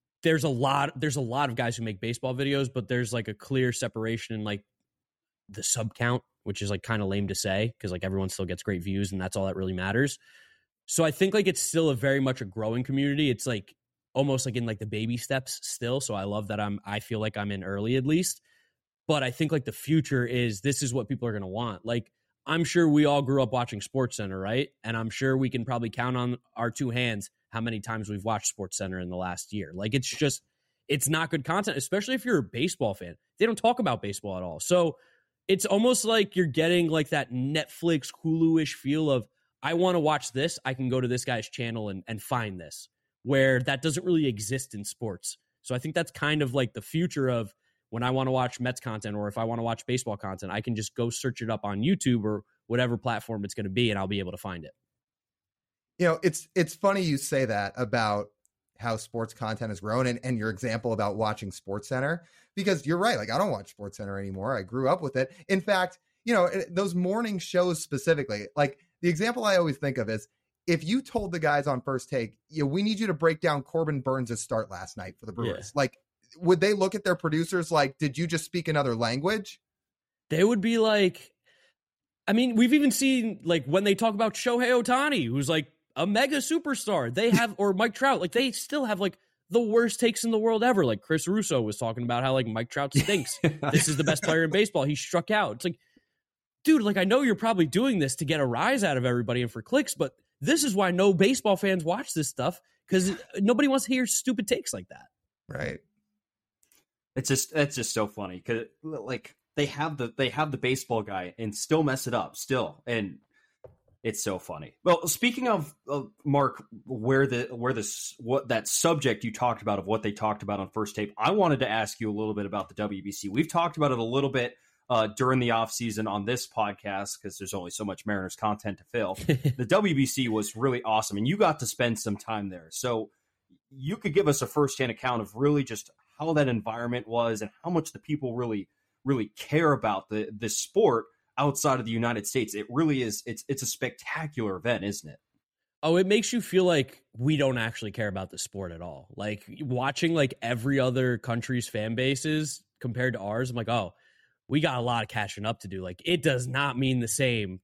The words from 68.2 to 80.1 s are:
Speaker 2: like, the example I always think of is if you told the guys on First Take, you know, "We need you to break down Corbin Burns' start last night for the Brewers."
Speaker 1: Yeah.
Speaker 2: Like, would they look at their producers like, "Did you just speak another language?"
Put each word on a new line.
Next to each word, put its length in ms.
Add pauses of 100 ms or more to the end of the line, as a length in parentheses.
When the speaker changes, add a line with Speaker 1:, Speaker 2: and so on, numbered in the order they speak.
Speaker 2:
like, 240 (220)
the 80
example 360
I 120
always 220
think 180
of 140
is 180 (380)
if 180
you 180
told 300
the 60
guys 280
on 140
First 280
Take, 280 (120)
you 140
know, 60
"We 140
need 180
you 60
to 80
break 260
down 220
Corbin 380
Burns' 400
start 300
last 260
night 220
for 80
the 60
Brewers." 420
Speaker 1:
Yeah. 60
Speaker 2:
Like, 180 (380)
would 240
they 140
look 200
at 100
their 100
producers 580
like, 260
"Did 200
you 80
just 180
speak 240
another 260
language?" 640 (720)